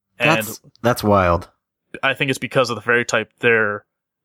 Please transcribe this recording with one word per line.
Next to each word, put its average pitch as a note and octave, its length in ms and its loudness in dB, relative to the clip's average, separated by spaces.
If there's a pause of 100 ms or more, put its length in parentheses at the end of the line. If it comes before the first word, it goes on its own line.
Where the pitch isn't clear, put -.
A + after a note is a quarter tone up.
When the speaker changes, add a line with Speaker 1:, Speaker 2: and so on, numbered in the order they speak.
(200)
Speaker 1:
And B2 100 0
Speaker 2:
That's, A2 320 -4 (200)
that's A#2 220 -2
wild. F2+ 460 2 (540)
Speaker 1:
I C3+ 100 0
think C#3 160 -4
it's C3 100 -4
because B2+ 300 0
of A#2 60 -6
the G#2 60 -8
fairy A#2+ 240 2
type, A2 340 -2
there, A2 460 0 (400)